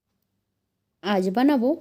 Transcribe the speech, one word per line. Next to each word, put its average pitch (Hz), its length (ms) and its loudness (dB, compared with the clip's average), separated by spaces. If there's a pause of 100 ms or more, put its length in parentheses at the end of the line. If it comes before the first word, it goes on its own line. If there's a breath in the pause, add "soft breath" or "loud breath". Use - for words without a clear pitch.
(1040)
আজ 190 260 0
বানাবো 254 400 0 (120)